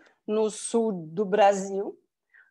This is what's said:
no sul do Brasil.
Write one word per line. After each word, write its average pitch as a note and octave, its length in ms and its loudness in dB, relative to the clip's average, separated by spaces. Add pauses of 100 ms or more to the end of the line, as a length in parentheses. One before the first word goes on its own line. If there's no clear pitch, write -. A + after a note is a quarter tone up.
(260)
no G#3+ 240 0
sul A3+ 420 -2
do E3 320 -6
Brasil. G3 760 2 (520)